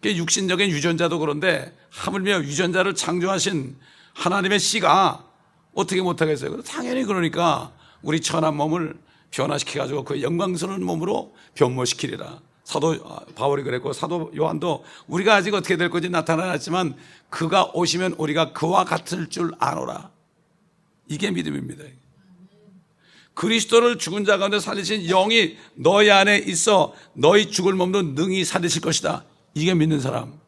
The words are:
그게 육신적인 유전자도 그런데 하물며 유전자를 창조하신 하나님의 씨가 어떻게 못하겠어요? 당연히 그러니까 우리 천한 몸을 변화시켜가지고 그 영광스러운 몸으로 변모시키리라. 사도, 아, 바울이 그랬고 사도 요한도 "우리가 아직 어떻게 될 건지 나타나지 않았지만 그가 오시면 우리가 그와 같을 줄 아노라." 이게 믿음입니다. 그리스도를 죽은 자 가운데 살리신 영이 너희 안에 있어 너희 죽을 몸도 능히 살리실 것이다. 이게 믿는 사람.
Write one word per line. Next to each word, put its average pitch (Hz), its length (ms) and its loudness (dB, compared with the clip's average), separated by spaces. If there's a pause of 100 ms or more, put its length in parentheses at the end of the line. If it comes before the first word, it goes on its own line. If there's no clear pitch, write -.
그게 202 160 -2
육신적인 185 520 0
유전자도 165 500 0
그런데 156 540 -2 (160)
하물며 190 540 -2
유전자를 180 520 0
창조하신 175 800 -2 (360)
하나님의 190 460 0
씨가 180 680 2 (480)
어떻게 180 280 0
못하겠어요? 151 640 -2
당연히 254 420 -4
그러니까 170 680 0 (280)
우리 151 180 0
천한 156 380 0
몸을 156 420 -2 (320)
변화시켜가지고 139 720 -4
그 139 180 -6
영광스러운 180 640 -4
몸으로 175 500 -4 (200)
변모시키리라. - 880 -2 (220)
사도, 156 300 0 (120)
아, - 200 -14 (100)
바울이 139 280 -2
그랬고 127 280 -4
사도 156 460 -6
요한도 156 480 -2 (220)
"우리가 196 280 2
아직 196 180 2
어떻게 190 220 0
될 170 140 0
건지 175 200 -4
나타나지 170 400 0
않았지만 175 460 -2 (340)
그가 165 440 0
오시면 175 400 0
우리가 156 400 -2
그와 180 320 2
같을 175 440 -6
줄 170 300 -4
아노라." - 520 -4 (960)
이게 160 240 -4
믿음입니다. 151 520 -6 (1500)
그리스도를 226 640 4
죽은 190 280 -4
자 202 120 4
가운데 196 220 0
살리신 196 480 -4
영이 196 500 4 (180)
너희 202 360 6
안에 196 260 6
있어 190 560 2 (200)
너희 180 360 6
죽을 190 240 0
몸도 190 280 0
능히 175 440 -2
살리실 175 360 -2
것이다. - 440 -2 (300)
이게 165 180 2
믿는 160 260 2
사람. 120 480 -6